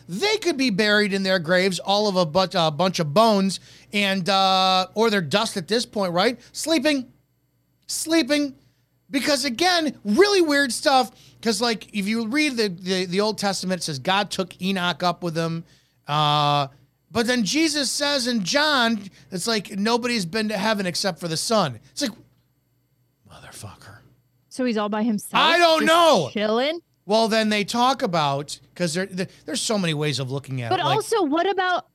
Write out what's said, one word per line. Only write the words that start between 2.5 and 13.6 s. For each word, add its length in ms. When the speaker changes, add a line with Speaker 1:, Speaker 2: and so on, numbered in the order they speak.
Speaker 1:
uh, 140
bunch 300
of 120
bones, 460
and, 360
uh, 680
or 160
they're 100
dust 380
at 100
this 160
point, 280
right? 260
Sleeping. 580
Sleeping. 680
Because, 340
again, 600
really 360
weird 320
stuff. 380
'Cause, 180
like, 320
if 140
you 220
read 280
the, 120
the, 380
the 140
Old 160
Testament, 440